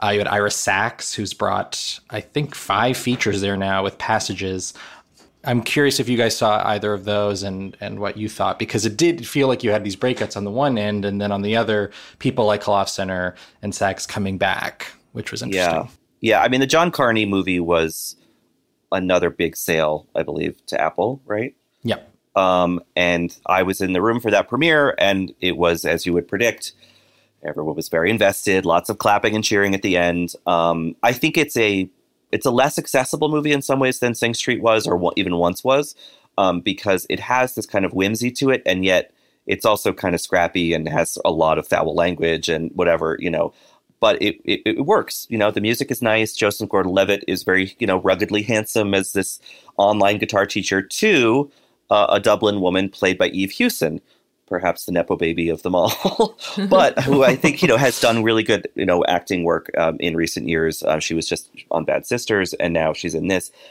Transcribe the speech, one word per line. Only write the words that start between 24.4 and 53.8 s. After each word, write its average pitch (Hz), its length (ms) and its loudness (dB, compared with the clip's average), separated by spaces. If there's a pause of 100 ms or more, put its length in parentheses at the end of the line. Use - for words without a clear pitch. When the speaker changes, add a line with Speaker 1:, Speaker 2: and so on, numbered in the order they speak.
Speaker 2:
premiere, 147 480 2
and 95 440 0
it 85 160 0
was, 85 280 2
as 82 200 0
you 87 80 0
would 85 140 0
predict, 110 460 -2 (720)
everyone 78 320 -6
was 80 140 -8
very 85 200 2
invested, 98 560 2
lots 85 240 2
of 101 80 -2
clapping 104 380 2
and 110 80 -2
cheering 101 320 2
at 95 60 -4
the 92 160 0
end. 87 360 0 (120)
Um, 85 580 0
I 123 100 4
think 156 240 0
it's 147 200 0
a, 101 320 2 (420)
it's - 140 -4
a 127 60 4
less 127 260 2
accessible 147 520 0
movie 151 220 0
in 139 100 0
some 135 180 0
ways 131 200 0
than 120 160 0
Sing 117 180 -2
Street - 280 -2
was, 110 260 2
or 87 100 0
wa-, 87 180 0
even 90 220 0
once 87 260 0
was, 139 320 0 (420)
um, 90 240 2
because 95 480 -2
it - 100 -2
has 127 360 0
this 110 100 -6
kind 98 200 -2
of 85 80 -4
whimsy 107 380 0
to 131 180 0
it, 127 160 0
and 92 200 0
yet 92 280 2 (320)
it's - 200 -4
also 104 280 2
kind 90 220 -2
of 82 60 -2
scrappy 85 520 0
and 80 160 -2
has 80 360 -2
a 90 60 4
lot 80 260 2
of 76 100 -6
foul 80 280 0
language 82 540 0
and 80 240 -2
whatever, 82 460 0
you 87 100 -4
know. 82 240 -2 (480)
But 107 200 4
it, 104 240 0
it, - 200 -2
it 127 200 0
works. - 440 -2
You 117 80 -4
know, 104 140 2
the 104 80 -4
music 117 320 -2
is 127 100 -4
nice. 110 320 2
Joseph 104 360 -2
Gordon-Levitt 98 580 2
is 90 160 -2
very, 95 360 0
you 110 80 0
know, 92 120 2
ruggedly 95 440 0
handsome 107 500 0
as 95 180 0
this - 300 -4 (340)
online 101 440 4
guitar 101 260 2
teacher 98 360 -2
to, 143 680 2 (380)
uh, 104 200 6
a 101 100 4
Dublin 104 420 2
woman 92 260 2
played 92 300 -2
by 90 120 2
Eve 95 220 -4
Hewson, 82 480 -2 (480)